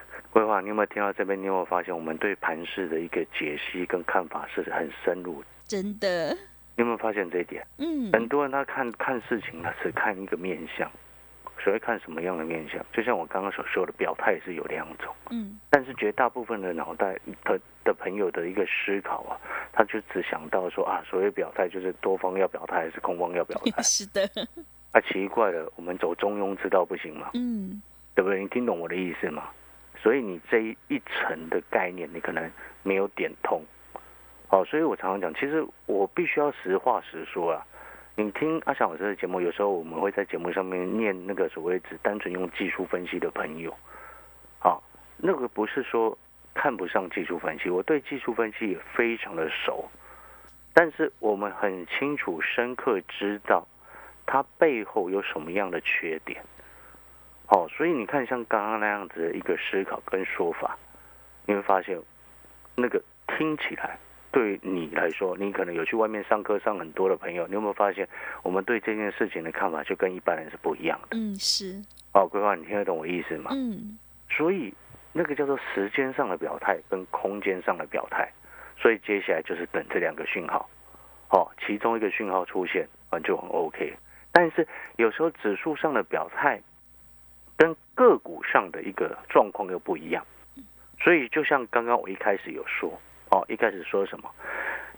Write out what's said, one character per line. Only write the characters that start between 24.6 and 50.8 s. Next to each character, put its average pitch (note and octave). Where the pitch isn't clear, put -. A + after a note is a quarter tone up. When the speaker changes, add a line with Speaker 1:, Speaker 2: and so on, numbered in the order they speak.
Speaker 1:
啊， A2+
奇 G2
怪 G#2+
了， E2
我 F2
们 F2+
走 E2+
中 G#2
庸 G2
之 G2
道 F#2+
不 G2
行 D#2
吗？ -
Speaker 2:
嗯。 G#3
Speaker 1:
对 -
不 F#2+
对？ F#2+
你 G2
听 B2
懂 F#2+
我 E2+
的 E2+
意 F2+
思 F#2
吗？ -
所 A2
以 C#3
你 F#2
这 A#2
一， A2+
一 C#3
层 -
的 F2+
概 F#2
念， F2
你 E2
可 E2+
能 E2
没 G2
有 G2
点 F#2
通。 D#2+
哦， F#2+
所 D3+
以 -
我 A#2+
常 F#2+
常 G2+
讲， E2+
其 -
实 D3
我 G2
必 F3
须 -
要 D3
实 F#2
话 G#2+
实 D#2+
说 E2+
啊。 D2+
你 G#2+
听 D#3
阿 C#3
翔 G#2+
老 E2
师 F2+
的 G2+
节 F#2
目， F2+
有 F2
时 -
候 G2+
我 E2+
们 E2
会 G2
在 G2
节 -
目 -
上 F#2+
面 F#2
念 G#2
那 G2
个 F#2
所 E2
谓 F2+
只 E2
单 G#2
纯 F2+
用 F2+
技 -
术 F#2
分 F2+
析 F2
的 E2+
朋 E2
友。 E2
好， -
那 F#3
个 B2+
不 G#2+
是 B2
说 A2+
看 C3
不 F#2
上 F#2
技 F#2
术 F2
分 D#2+
析， E2+
我 F2+
对 D3+
技 C#3
术 A#2+
分 A2
析 A2
也 F2+
非 A#2
常 -
的 D#2+
熟， -
但 E3